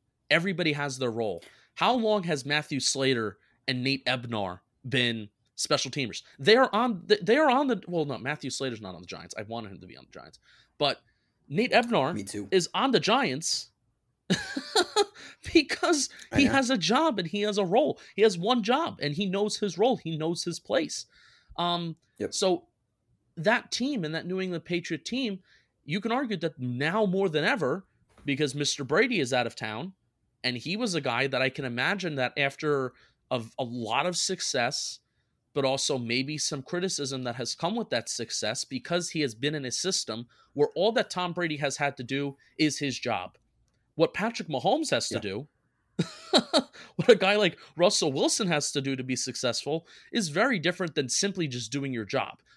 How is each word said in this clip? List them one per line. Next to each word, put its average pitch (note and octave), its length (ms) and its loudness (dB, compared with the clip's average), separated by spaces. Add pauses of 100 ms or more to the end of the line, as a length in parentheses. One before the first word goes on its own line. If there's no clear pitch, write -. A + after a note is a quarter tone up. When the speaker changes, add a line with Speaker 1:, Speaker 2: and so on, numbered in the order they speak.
(300)
Speaker 1:
Everybody E3 440 2
has C#3+ 240 -6
their B2+ 120 0
role. G#2+ 320 -4 (320)
How G#3 200 4
long G#3+ 280 2
has D3 240 -2
Matthew D3 320 -2
Slater B2+ 600 0 (280)
and B2+ 160 -2
Nate C3+ 240 0
Ebner A#2 560 -2 (260)
been A#2 420 0 (260)
special C#3 340 0
teamers? B2 320 -6 (160)
They G3+ 180 8
are C4 160 6
on A3 340 0
the, G#3 140 4
they G#3+ 180 4
are D#4 120 6
on C#4 160 4
the, A3+ 220 0
well, E3+ 160 0
no, C3+ 140 -4
Matthew C#3 320 -6
Slater's A#2+ 300 -4
not F#2+ 140 -12
on E2+ 60 -16
the F2+ 60 -18
Giants. F2 300 -14
I A2 60 -8
wanted G#2+ 300 -10
him F2 80 -16
to F2 60 -18
be - 100 -18
on C2 80 -20
the - 140 -20
Giants. - 200 -20 (400)
But C#3+ 240 2 (460)
Nate G#3+ 240 0
Ebner F#3 420 4
Speaker 2:
Me - 100 -4
too. G2+ 260 -6
Speaker 1:
is F#3 240 4
on A3 180 2
the D3 80 6
Giants F#3+ 720 0 (580)
<laughs> - 1200 -2
because D#4 560 2 (240)
Speaker 2:
I - 60 4
Speaker 1:
he C#4 80 6
Speaker 2:
know. - 60 4
Speaker 1:
has C4 180 2
a C4 80 2
job A#3 400 2
and E3+ 100 -4
he G3+ 140 -4
has G#3 160 0
a G3+ 60 2
role. A#3 360 2 (160)
He G3 60 4
has G#3 160 6
one A3+ 240 2
job C4 400 0
and D3 120 -2
he G3 120 -2
knows G3+ 320 -2
his F3+ 200 -2
role. A3+ 180 4
He E3 200 -6
knows E3 280 -2
his E3+ 140 -4
place. - 480 -2 (500)
Um, E3+ 400 -2 (220)
Speaker 2:
Yep. - 160 -4
Speaker 1:
so F#3 340 0 (680)
that G#3 340 0
team B3 340 -2
and D#3 100 -4
that D#3+ 120 -6
New F#3 140 -4
England F3+ 240 -4
Patriot E3+ 400 -4
team, A3+ 360 -4 (440)
you F3 160 -4
can A3 120 -2
argue A#3 260 0
that D#3 200 -4
now C#3+ 480 0
more F#3+ 220 2
than D3+ 160 0
ever, E3+ 400 0 (400)
because C#3 300 0
Mister C#3+ 300 -2
Brady G3+ 360 2
is B2+ 120 0
out A#2+ 140 2
of A#2 100 -6
town, A#2 380 -8 (500)
and B2 120 -2
he D#3+ 200 -4
was G#3+ 180 -2
a D#3 60 2
guy C3 260 0
that C3 160 0
I C3 80 2
can C#3 140 -6
imagine D3+ 520 -2
that B2+ 200 0
after C#3 560 0 (380)
a, B2 120 0 (160)
a C3+ 60 -2
lot A#2+ 420 -2
of F3 100 -2
success, - 840 -2 (540)
but C3+ 100 0
also C3+ 340 0
maybe C3 400 -2
some C#3 240 -4
criticism C#3+ 640 -4
that A#2+ 120 -4
has B2 180 -4
come F3+ 200 -2
with A#3 160 -4
that A#2 180 -2
success - 560 -4
because E3+ 460 -4
he D#3+ 100 -4
has B2 140 -2
been C#3+ 200 -2
in C#3+ 100 -6
a B2 80 -6
system A#2 540 -4 (280)
where D3 220 4
all G3+ 160 2
that A3+ 180 0
Tom F3+ 220 -4
Brady E3 240 -2
has C#3 220 -2
had C#3 180 0
to C3 80 -8
do C#3 320 -2 (220)
is D3+ 200 2
his C3+ 200 -2
job. F#2+ 380 -4 (580)
What D#3+ 200 2
Patrick G#3+ 340 -4
Mahomes F#3 420 0
has - 180 0
to G#2 60 -6
Speaker 2:
Yeah. G#2+ 60 -2
Speaker 1:
do, G#2 280 -6 (500)
<laughs> - 320 -6 (640)
what - 120 2
a A#3 60 10
guy F#3+ 220 4
like G3+ 220 2 (180)
Russell F3 360 4
Wilson G#3+ 360 2
has D3+ 240 0
to C#3+ 80 0
do C3+ 160 -2
to B2+ 80 -8
be B2+ 120 -2
successful C3 720 -4 (240)
is G3 180 0
very G3+ 300 2
different E3+ 360 -2
than C3+ 140 0
simply F#3+ 380 0
just A#2+ 240 -6
doing C#3 220 -4
your A2+ 140 -4
job. A#2 340 -4 (160)